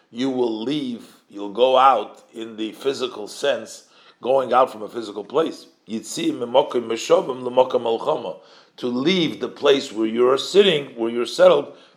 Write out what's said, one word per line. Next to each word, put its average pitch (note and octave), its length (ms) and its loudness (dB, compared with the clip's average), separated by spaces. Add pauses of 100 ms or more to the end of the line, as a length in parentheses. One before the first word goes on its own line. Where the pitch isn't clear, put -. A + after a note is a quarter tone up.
you B2+ 200 -4
will A#2+ 340 -2
leave, B2 440 -6 (220)
you'll G2+ 240 -12
go B2+ 240 4
out C3 460 4 (100)
in A2+ 240 -12
the A2 140 -6
physical A#2+ 560 -6
sense, A#2 580 -6 (360)
going B2+ 320 0
out C3 180 4
from G#2+ 100 -14
a G2+ 80 -10
physical G#2 340 -8
place. C3 440 -4 (200)
Yitzi E3+ 440 -6
mimokim B2 540 0
meshovim B2+ 580 -2
l'mokim B2+ 400 0
melchama. A#2 560 -4 (380)
To B2+ 100 -8
leave C#3 520 0
the A#2+ 100 -6
place C#3 420 2
where A2 160 -2
you're B2 300 2
sitting, D3 600 2
where A2+ 120 -2
you're A#2+ 160 -2
settled, D#3+ 500 4 (220)